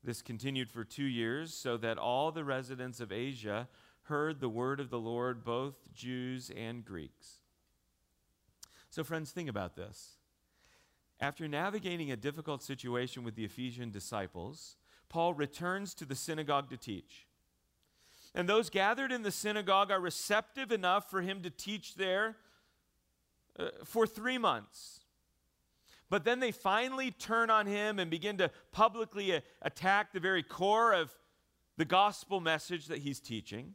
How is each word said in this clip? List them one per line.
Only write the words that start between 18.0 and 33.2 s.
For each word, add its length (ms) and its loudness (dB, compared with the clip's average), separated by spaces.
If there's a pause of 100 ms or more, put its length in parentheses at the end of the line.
And 120 2
those 220 4
gathered 420 2
in 120 -2
the 80 0
synagogue 580 2
are 100 4
receptive 720 0
enough 380 4
for 120 -2
him 200 -4
to 80 -6
teach 460 -8
there, 420 2 (1200)
uh, 120 -2 (140)
for 220 4
three 320 -2
months. 640 0 (1120)
But 140 2
then 160 4
they 120 2
finally 600 2
turn 380 2
on 160 6
him 320 0
and 140 0
begin 260 0
to 140 4 (200)
publicly 600 2
a-, 120 2 (200)
attack 500 2
the 60 -2
very 240 2
core 500 6
of 240 2 (600)
the 80 2
gospel 540 4
message 480 0
that 120 -4
he's 200 -4
teaching. 540 -8